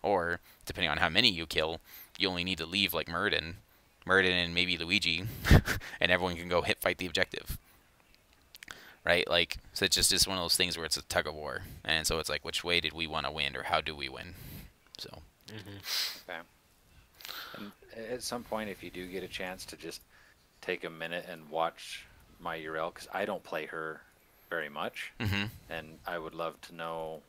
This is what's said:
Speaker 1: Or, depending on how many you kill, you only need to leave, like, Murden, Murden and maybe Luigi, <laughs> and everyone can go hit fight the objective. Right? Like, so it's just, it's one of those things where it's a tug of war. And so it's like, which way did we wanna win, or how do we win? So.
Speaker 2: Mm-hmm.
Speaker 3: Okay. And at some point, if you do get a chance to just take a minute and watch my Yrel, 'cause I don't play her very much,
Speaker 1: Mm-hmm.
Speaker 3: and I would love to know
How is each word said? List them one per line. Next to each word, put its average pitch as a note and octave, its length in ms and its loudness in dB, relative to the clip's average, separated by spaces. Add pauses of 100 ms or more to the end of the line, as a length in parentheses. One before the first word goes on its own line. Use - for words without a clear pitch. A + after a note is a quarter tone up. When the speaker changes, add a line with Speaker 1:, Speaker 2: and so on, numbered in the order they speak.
Speaker 1:
Or, F2 360 2 (280)
depending F2 240 2
on - 80 2
how E2+ 100 6
many G#2+ 220 6
you E2 160 -2
kill, D#2+ 340 2 (380)
you F#2+ 100 2
only F2+ 160 0
need F#2 140 0
to D#2+ 80 -4
leave, F#2 260 2
like, D#2+ 160 -2
Murden, E2+ 480 0 (480)
Murden F#2 280 6
and F2 220 2
maybe F2+ 220 2
Luigi, E2+ 480 0 (380)
<laughs> - 380 -4
and F2 120 6
everyone F2+ 240 2
can F2 140 -6
go F2 100 4
hit F#2+ 220 0
fight F2+ 160 2
the F#2 80 -4
objective. - 500 -2 (1500)
Right? F2 260 4
Like, F2 280 2 (160)
so - 140 2
it's - 100 4
just, F2+ 160 6
it's F#2 140 6
one F#2+ 100 -2
of F2 80 0
those E2 140 4
things F2 180 2
where E2 80 -4
it's D#2 140 0
a C#2+ 40 -6
tug E2+ 240 2
of D2+ 80 -6
war. D2 280 -8 (220)
And D#2+ 220 2
so E2 120 2
it's D#2 100 -2
like, D2 160 -2
which - 180 -4
way F2 180 4
did D#2+ 120 -2
we D#2+ 140 -2
wanna D2+ 260 -2
win, C#2+ 240 -2
or C#2 80 -4
how D#2 160 4
do D#2 160 -6
we C#2 140 -6
win? D2 240 -12 (640)
So. - 100 -12 (400)
Speaker 2:
Mm-hmm. G2+ 840 -6
Speaker 3:
Okay. E2 100 -8 (1160)
And G#2 160 -12 (400)
at B2 100 -6
some A#2+ 220 -4
point, G#2+ 260 -4
if F2+ 120 -10
you F2+ 80 -10
do F2+ 160 -8
get F2+ 160 -6
a F2+ 60 -8
chance F#2 380 -8
to - 100 -12
just - 240 -10 (600)
take F2+ 240 -2
a E2+ 60 -4
minute E2 380 -6
and D#2+ 220 -12
watch - 540 -2 (360)
my E2+ 180 -6
Yrel, D#2+ 340 -4
'cause - 200 -16
I F#2+ 120 0
don't G2+ 180 -4
play D#2 240 -6
her D#2+ 360 -8 (480)
very D#2+ 180 -2
much, D#2 520 -6
Speaker 1:
Mm-hmm. G2+ 240 0 (260)
Speaker 3:
and D#2+ 360 -8
I F2 120 -4
would D#2+ 160 -8
love E2 280 -4
to F2 120 -16
know E2 540 -6